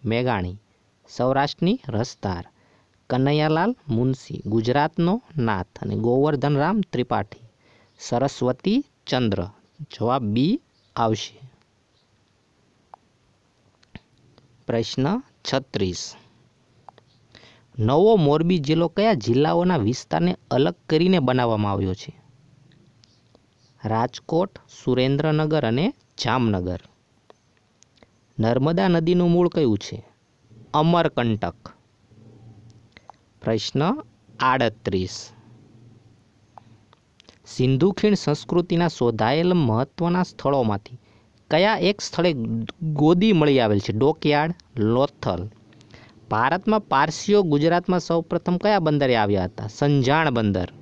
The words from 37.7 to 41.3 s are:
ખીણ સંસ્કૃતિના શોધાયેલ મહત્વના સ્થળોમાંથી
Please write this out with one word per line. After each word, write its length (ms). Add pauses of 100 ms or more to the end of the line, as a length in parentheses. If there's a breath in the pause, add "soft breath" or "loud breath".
ખીણ 220
સંસ્કૃતિના 760
શોધાયેલ 640
મહત્વના 720
સ્થળોમાંથી 760 (520 soft breath)